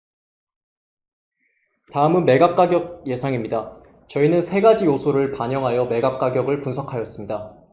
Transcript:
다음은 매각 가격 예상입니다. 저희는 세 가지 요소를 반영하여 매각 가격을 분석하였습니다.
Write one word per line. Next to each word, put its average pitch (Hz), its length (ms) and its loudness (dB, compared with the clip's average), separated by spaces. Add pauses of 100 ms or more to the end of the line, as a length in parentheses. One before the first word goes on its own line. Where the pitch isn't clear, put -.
(1900)
다음은 160 340 2
매각 165 300 4
가격 175 500 0
예상입니다. 123 720 -6 (340)
저희는 156 320 2
세 190 200 -2
가지 214 240 4
요소를 139 480 0
반영하여 123 540 -2
매각 120 300 0
가격을 131 440 -2
분석하였습니다. 113 920 -8 (200)